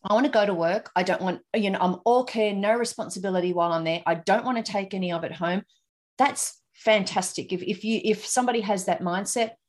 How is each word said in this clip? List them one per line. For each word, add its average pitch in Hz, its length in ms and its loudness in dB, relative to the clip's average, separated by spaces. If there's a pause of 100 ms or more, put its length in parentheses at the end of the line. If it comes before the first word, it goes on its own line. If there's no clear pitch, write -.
"I 214 120 2
want 254 120 6
to 285 60 0
go 208 120 4
to 202 80 2
work. 170 440 0
I 185 80 4
don't 180 180 0
want, 180 200 -4 (120)
you 202 160 2
know, 196 100 -2
I'm 180 240 2
all 247 200 4
care, 214 280 0
no 208 220 2
responsibility 190 760 -2
while 170 200 2
I'm 165 120 0
there. 165 200 -2
I 165 120 2
don't 202 280 0
want 247 140 -2
to 226 140 -6
take 196 220 -4
any 180 180 -2
of 165 100 -4
it 165 100 -6
home." 175 300 -2 (560)
That's - 420 0 (120)
fantastic. 190 800 0
If, 180 100 -4
if 196 220 -6
you, 220 180 0
if 214 240 0
somebody 240 360 0
has 196 240 -2
that 180 140 0
mindset 196 520 -2 (160)